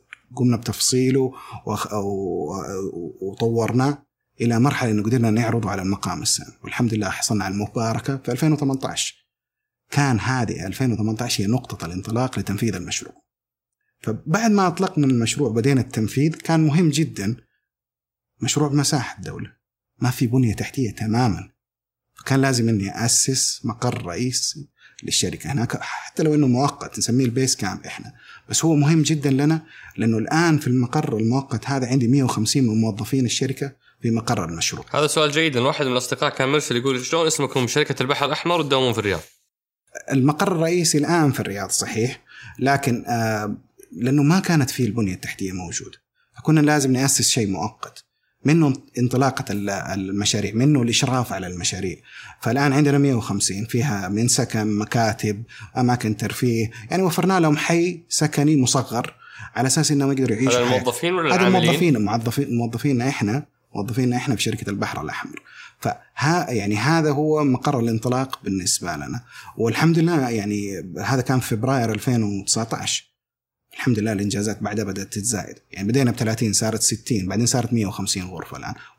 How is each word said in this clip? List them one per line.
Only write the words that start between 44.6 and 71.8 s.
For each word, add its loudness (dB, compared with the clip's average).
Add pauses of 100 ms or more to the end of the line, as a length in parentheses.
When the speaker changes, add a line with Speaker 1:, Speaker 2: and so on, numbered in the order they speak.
Speaker 1:
فيه 0
البنية 0
التحتية -8
موجودة، -8 (400)
فكنا 4
لازم 4
نأسس 2
شيء 2
مؤقت، -8 (400)
منه 4 (240)
انطلاقة 0
ال-، -4
المشاريع، -4
منه 4
الإشراف 0
على -6
المشاريع. -6 (440)
فالآن 2
عندنا 4
مية 4
وخمسين، -2
فيها -2
من 2
سكن، 0
مكاتب، 0 (340)
أماكن 0
ترفيه، -2 (200)
يعني 0
وفرنا 2
لهم 4
حي 0
سكني 2
مصغر 0 (420)
على 0
أساس 2
إنهم 2
يقدروا 2
يعيشوا 2
Speaker 2:
هذا 2
Speaker 1:
حياة. 4
Speaker 2:
الموظفين -2
ولا 2
Speaker 1:
هذا 4
Speaker 2:
العاملين؟ 4
Speaker 1:
الموظفين، 0
موظفين، -2
موظفينا 0
إحنا، -2 (300)
موظفينا -2
إحنا 0
في -4
شركة -4
البحر -4
الأحمر. -10 (380)
فها-، -2
يعني 0
هذا 2
هو 2
مقر 2
الانطلاق -2
بالنسبة -2
لنا، -8 (340)
والحمد 4
لله 2
يعني -4 (260)
هذا 2
كان 0
في -2
فبراير 0